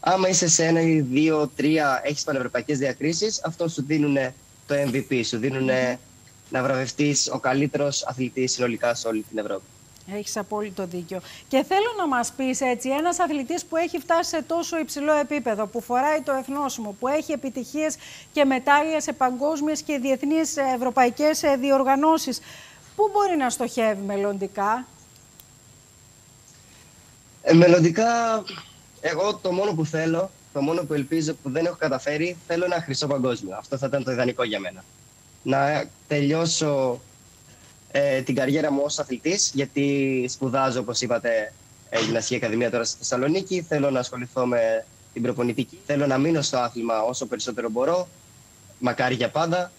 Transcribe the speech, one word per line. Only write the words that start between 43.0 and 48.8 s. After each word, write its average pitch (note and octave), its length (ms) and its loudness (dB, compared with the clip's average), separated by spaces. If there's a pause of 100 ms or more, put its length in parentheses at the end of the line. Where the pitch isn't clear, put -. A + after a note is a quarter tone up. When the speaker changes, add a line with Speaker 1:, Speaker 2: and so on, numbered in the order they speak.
Speaker 1:
Θέλω C#3+ 220 2
να B2+ 100 0
ασχοληθώ B2 460 -4
με A2+ 380 2 (280)
την A#2 100 -4
προπονητική. A#2+ 640 -2
Θέλω C#3+ 200 0
να C3 120 2
μείνω D3+ 240 2
στο C#3 160 -2
άθλημα A#2 440 -2
όσο B2 240 -2
περισσότερο A#2 440 -6
μπορώ, E3 380 0 (680)
μακάρι B2+ 360 0